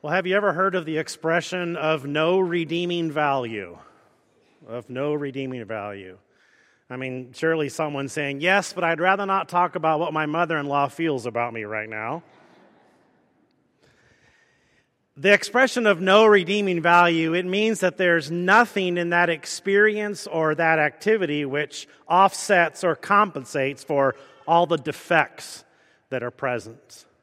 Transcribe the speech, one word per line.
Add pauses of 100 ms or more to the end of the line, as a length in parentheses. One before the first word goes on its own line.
Well,
have
you
ever
heard
of
the
expression
"of
no
redeeming
value"? (880)
Of
no
redeeming
value. (720)
I
mean,
surely
someone's
saying,
"Yes,
but
I'd
rather
not
talk
about
what
my
mother-in-law
feels
about
me
right
now." (3000)
The
expression
"of
no
redeeming
value,"
it
means
that
there's
nothing
in
that
experience
or
that
activity
which (220)
offsets
or
compensates
for (280)
all
the
defects (460)
that
are
present. (180)